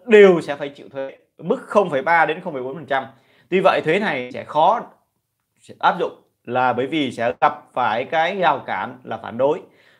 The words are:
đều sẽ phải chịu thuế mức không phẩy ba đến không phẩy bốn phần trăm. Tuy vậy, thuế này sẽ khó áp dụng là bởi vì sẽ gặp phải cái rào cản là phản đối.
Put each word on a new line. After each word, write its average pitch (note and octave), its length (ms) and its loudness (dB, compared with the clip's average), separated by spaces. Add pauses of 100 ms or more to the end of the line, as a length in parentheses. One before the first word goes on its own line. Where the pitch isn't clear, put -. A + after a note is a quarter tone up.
đều G3+ 360 8
sẽ D3 140 -6
phải C#3+ 140 -10
chịu - 200 -20
thuế C3+ 280 -12 (200)
mức F#3+ 240 -6
không G3+ 280 0
phẩy C3+ 120 -2
ba E3 240 2
đến D#3 160 -4
không F3 120 -10
phẩy B2+ 100 -8
bốn C3+ 120 -10
phần D3+ 100 -16
trăm. C3 200 -4 (440)
Tuy F#3 100 0
vậy, D3+ 260 4
thuế E3 140 2
này C#3 320 -6
sẽ A2 120 -12
khó E3+ 380 2 (960)
áp F#3+ 200 0
dụng E3 120 -4 (320)
là B2 300 0
bởi B2 140 -4
vì C#3 240 -4
sẽ A#2+ 300 -4
gặp D3 120 2 (200)
phải A#2+ 320 -2
cái E3 300 -2
rào D#3+ 240 0
cản A2+ 440 -8
là A#2 140 -10
phản G#2+ 200 -12
đối. D3 240 0 (380)